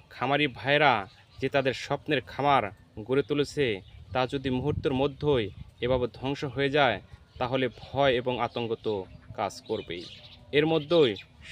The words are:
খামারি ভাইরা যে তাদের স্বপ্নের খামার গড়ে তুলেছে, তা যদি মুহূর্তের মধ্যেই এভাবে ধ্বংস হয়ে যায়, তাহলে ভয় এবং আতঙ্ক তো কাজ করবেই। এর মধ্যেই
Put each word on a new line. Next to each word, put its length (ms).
খামারি 360
ভাইরা 460
যে 80
তাদের 260
স্বপ্নের 360
খামার 340
গড়ে 160
তুলেছে, 440
তা 120
যদি 240
মুহূর্তের 520
মধ্যেই 440
এভাবে 220
ধ্বংস 280
হয়ে 320
যায়, 240
তাহলে 300
ভয় 400
এবং 140
আতঙ্ক 240
তো 80
কাজ 160
করবেই। 360
এর 140
মধ্যেই 440